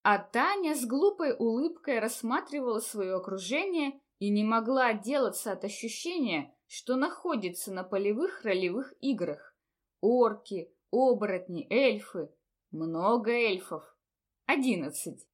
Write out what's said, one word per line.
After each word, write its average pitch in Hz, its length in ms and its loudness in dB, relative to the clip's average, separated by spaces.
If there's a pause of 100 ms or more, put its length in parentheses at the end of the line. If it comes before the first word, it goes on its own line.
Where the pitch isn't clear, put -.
А 208 160 4
Таня 311 580 0
с 254 80 -4
глупой 294 540 2
улыбкой 254 600 0
рассматривала 240 800 -2
своё 190 380 -4
окружение 277 840 -2 (160)
и 202 120 -2
не 208 140 2
могла 226 440 2
отделаться 226 640 0
от - 120 -4
ощущения, 220 920 -4 (100)
что - 300 -4
находится 254 760 -4
на 190 120 -6
полевых 202 600 -2
ролевых 190 560 -2
играх. 180 560 -4 (460)
Орки, 208 720 2 (180)
оборотни, 196 760 2
эльфы. 214 600 0 (420)
Много 180 600 0
эльфов. 202 520 0 (640)
Одиннадцать. 185 880 -2